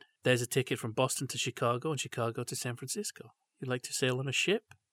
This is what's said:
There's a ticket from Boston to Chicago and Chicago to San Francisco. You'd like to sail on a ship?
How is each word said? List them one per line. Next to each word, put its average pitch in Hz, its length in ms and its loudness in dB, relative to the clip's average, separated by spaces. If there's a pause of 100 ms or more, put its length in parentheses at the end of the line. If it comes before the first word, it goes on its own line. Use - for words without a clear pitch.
(240)
There's 127 180 6
a 120 60 0
ticket 131 320 0
from 113 120 -4
Boston 127 360 2
to - 100 -6
Chicago 123 540 0
and 139 80 -2
Chicago 120 440 -2
to 135 120 -6
San 123 200 -4
Francisco. - 580 -8 (260)
You'd 131 100 -6
like 127 140 -2
to - 100 -8
sail 127 260 2
on 135 80 -4
a 135 40 -2
ship? - 420 0 (180)